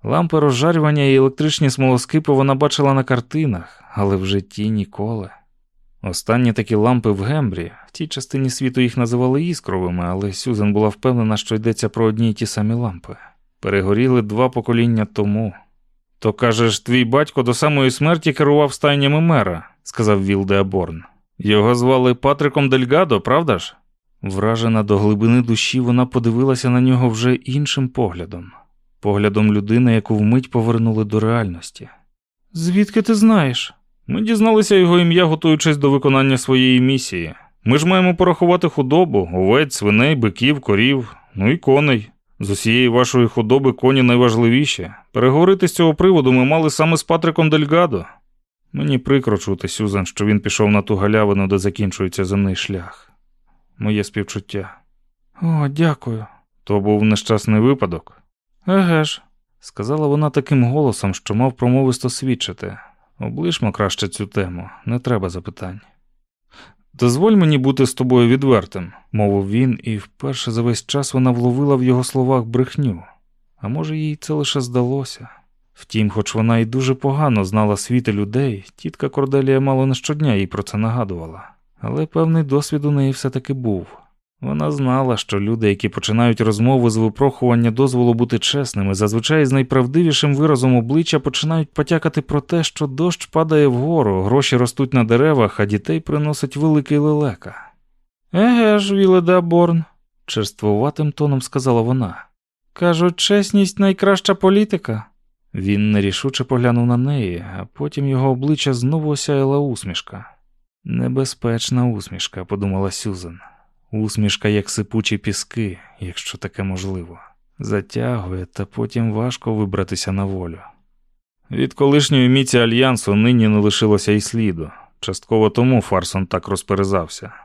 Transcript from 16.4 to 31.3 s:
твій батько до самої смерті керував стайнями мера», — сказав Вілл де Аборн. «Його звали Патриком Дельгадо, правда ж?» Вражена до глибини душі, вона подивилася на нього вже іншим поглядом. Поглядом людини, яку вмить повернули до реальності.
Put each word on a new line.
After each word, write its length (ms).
твій 240
батько 380
до 120
самої 360
смерті 420
керував 400
стайнями 480
мера», — 500
сказав 420
Вілл 220
де 140
Аборн. 420
«Його 360
звали 400
Патриком 540
Дельгадо, 520
правда 380
ж?» 180
Вражена 600
до 160
глибини 440
душі, 380
вона 260
подивилася 640
на 100
нього 280
вже 260
іншим 540
поглядом. 640
Поглядом 520
людини, 420
яку 220
вмить 340
повернули 540
до 160
реальності. 680